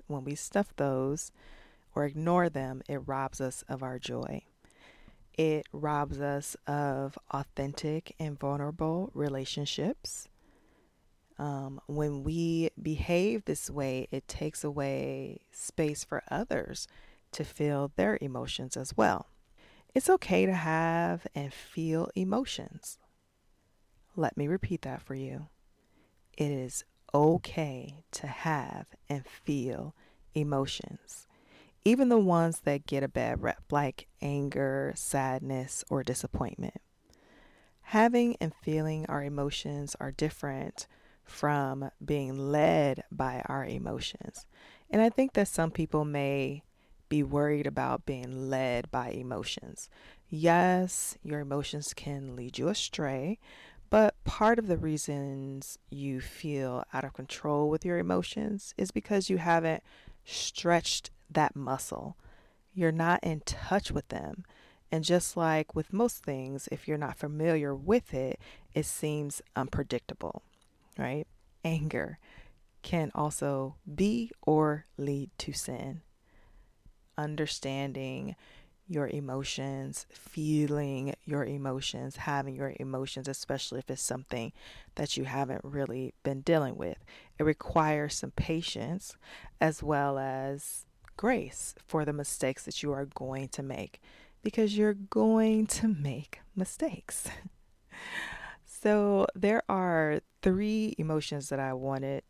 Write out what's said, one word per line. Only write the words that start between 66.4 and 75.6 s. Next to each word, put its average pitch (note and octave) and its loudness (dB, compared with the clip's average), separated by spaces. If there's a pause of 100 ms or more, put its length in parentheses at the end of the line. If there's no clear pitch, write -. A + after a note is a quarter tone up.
if - -6
you're D#3 0
not D3 -4
familiar D3+ 0
with F3+ 2
it, C3 -2 (340)
it D3+ 2
seems D3+ -4 (140)
unpredictable, - -4 (540)
right? C#3 -4 (360)
Anger D#3 -2 (640)
can D#3+ 0
also C#3+ -2 (180)
be G#3+ 2 (100)
or D3+ 4 (120)
lead C#3 -2 (100)
to - -6
sin. C#3 -6 (1160)